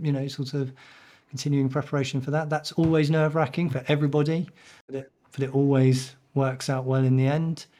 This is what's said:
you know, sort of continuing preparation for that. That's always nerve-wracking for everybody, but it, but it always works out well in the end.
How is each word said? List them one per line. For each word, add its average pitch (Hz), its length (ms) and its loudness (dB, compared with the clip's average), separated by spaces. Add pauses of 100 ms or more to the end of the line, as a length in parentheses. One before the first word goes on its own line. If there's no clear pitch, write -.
you 151 100 0
know, 139 160 -2
sort 135 260 -8
of 135 200 -4 (560)
continuing 139 380 0
preparation 139 540 -2
for 139 100 -6
that. 151 180 -2
That's 147 240 -4
always 160 380 2
nerve-wracking 156 580 0
for 127 200 -4
everybody, 151 580 0 (400)
but 135 80 -10
it, 135 160 -12 (220)
but 135 100 -4
it 131 100 -4
always 131 600 4 (180)
works 135 360 -2
out 131 160 -4
well 131 180 0
in 127 140 4
the 131 100 4
end. 160 380 -2 (140)